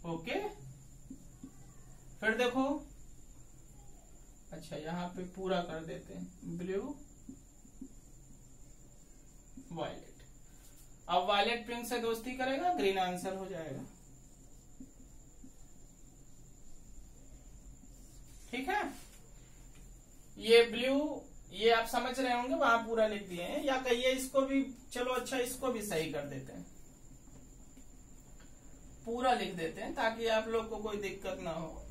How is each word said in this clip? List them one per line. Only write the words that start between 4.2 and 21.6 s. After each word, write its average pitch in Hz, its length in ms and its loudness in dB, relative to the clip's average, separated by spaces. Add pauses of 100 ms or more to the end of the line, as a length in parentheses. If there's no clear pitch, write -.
अच्छा 165 220 -8
यहां 175 340 -2
पे 185 220 -6
पूरा 185 300 2
कर 160 240 -6
देते - 280 -10
हैं, 175 440 -8
ब्लू, 202 380 -2 (2750)
वायलेट। - 520 -6 (840)
अब 185 200 6
वायलेट 208 400 4
पिंक 240 200 -4
से 240 120 0
दोस्ती 226 340 0
करेगा, 269 400 2
ग्रीन 196 260 4
आंसर 180 360 0
हो 190 120 -4
जाएगा। 156 360 -6 (4000)
ठीक 269 180 -2
है, 392 140 2 (1500)
ये 226 280 12
ब्लू, 269 580 2 (300)
ये 214 180 8